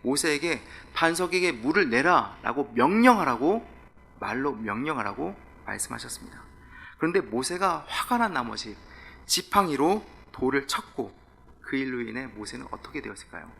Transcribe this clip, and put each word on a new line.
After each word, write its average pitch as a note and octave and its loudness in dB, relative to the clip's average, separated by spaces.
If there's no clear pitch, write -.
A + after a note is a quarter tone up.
모세에게 D3 0
"반석에게 F3 2
물을 C3+ 0
내라"라고 B2+ 2
명령하라고, F3+ 4
말로 C3+ -2
명령하라고 A#2 -2
말씀하셨습니다. A2+ -8
그런데 F3 2
모세가 D3+ -2
화가 - -2
난 A3+ 2
나머지 A2 -6
지팡이로 F3+ 2
돌을 C3+ 0
쳤고 - -6
그 - -6
일로 C3 -4
인해 A#2+ -8
모세는 G#2+ -12
어떻게 - -10
되었을까요? - -14